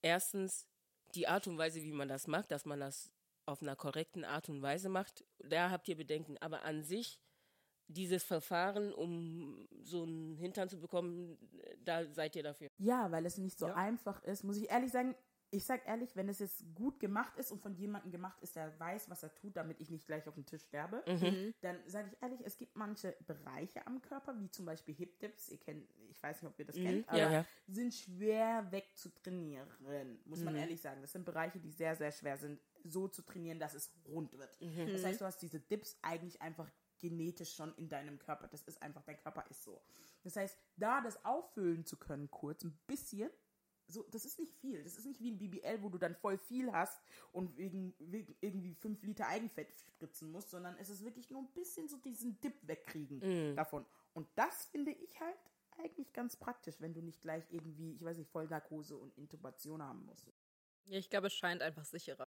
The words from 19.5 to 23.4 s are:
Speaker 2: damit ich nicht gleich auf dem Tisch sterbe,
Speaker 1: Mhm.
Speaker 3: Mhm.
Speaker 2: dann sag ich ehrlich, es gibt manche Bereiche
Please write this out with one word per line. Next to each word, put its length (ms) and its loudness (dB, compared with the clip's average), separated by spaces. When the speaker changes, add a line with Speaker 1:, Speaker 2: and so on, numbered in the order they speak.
Speaker 2:
damit 240 -4
ich 80 -8
nicht 160 -6
gleich 220 -2
auf 80 -10
dem 100 -8
Tisch 160 -10
sterbe, 460 -2
Speaker 1:
Mhm. 200 6
Speaker 3:
Mhm. 340 4
Speaker 2:
dann 140 0
sag 260 -4
ich 80 -10
ehrlich, 240 -4
es 100 -6
gibt 200 -12
manche 400 -4
Bereiche 640 -6